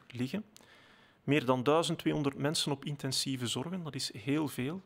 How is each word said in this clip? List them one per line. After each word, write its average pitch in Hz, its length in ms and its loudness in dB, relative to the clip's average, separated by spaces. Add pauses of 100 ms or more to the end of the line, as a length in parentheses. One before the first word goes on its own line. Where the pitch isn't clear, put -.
liggen. 131 360 -4 (800)
Meer 139 220 4
dan 127 180 4
duizend 151 340 4
tweehonderd 151 400 0
mensen 147 340 0
op 135 140 -4
intensieve 131 600 -2
zorgen. 170 360 -4
Dat 143 120 -6
is - 180 -4
heel 139 340 0
veel, 143 380 -4